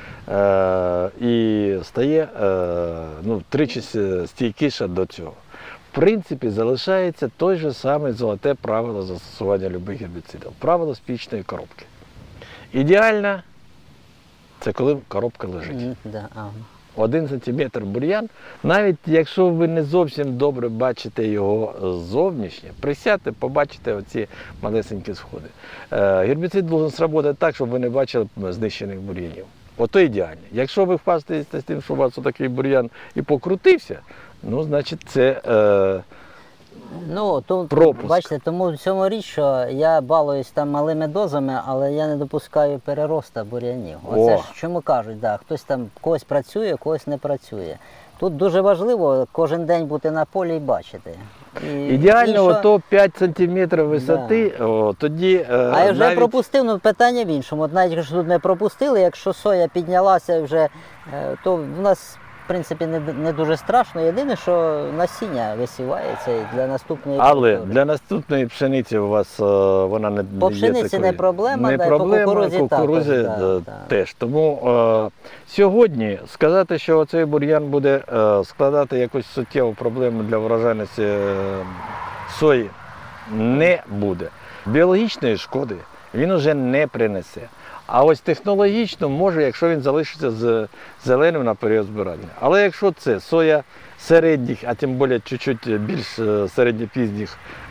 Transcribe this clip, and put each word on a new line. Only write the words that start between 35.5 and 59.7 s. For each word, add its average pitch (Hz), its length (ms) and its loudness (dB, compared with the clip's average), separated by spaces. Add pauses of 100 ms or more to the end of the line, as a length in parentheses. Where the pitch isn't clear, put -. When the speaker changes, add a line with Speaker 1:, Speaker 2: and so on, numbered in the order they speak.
Speaker 2:
Ну, 190 260 -2
то, 185 240 -2
Speaker 1:
пропуск. 156 440 6
Speaker 2:
бачите, 165 360 0
тому 175 260 -2
в 151 60 -6
цьому 190 320 0
річ, 214 160 -6
що 135 460 0
я 156 300 2
балуюсь 143 500 0
там 147 200 -2
малими 156 380 -2
дозами, 147 580 -2
але 135 260 -2
я 151 160 -2
не 147 80 -2
допускаю 143 640 -2
перероста 147 640 -4
бур'янів. 117 540 -8 (100)
Оце 110 260 4
Speaker 1:
О. 95 40 4
Speaker 2:
ж 82 40 -6 (120)
чому 170 260 -6
кажуть, 113 400 -2
да, 107 160 -2
хтось - 260 -8
там, 127 240 -6 (140)
когось 165 240 -2
працює, 170 560 -4
когось 156 260 -4
не 143 120 -4
працює. 107 580 -8 (420)
Тут 175 180 -4
дуже 180 240 2
важливо 185 720 2
кожен 165 340 -2
день 165 200 0
бути 151 240 -4
на 202 140 -2
полі 175 320 -4
і - 20 -4
бачити. 117 520 -6 (560)
І 143 200 -4
Speaker 1:
Ідеально, 196 440 6
Speaker 2:
іншого 202 180 6
Speaker 1:
ото 208 400 4
п'ять 196 300 4
сантиметрів 175 720 2
висоти, 160 720 2
Speaker 2:
Да. 120 80 -2
Speaker 1:
о, 110 320 2
тоді, 165 520 2
е, 123 240 4
Speaker 2:
А 160 100 6
я 202 80 6
вже 180 80 2
Speaker 1:
навіть 175 160 4
Speaker 2:
пропустив, 247 480 2
ну, 220 140 0
питання 240 460 2
в 185 40 -4
іншому. 151 340 -2
От 151 100 -2
навіть 185 200 2
якщо 160 220 -4
тут 170 140 -2
ми 175 100 4
пропустили, 196 640 0
якщо 180 320 0
соя 180 360 0
піднялася 180 760 2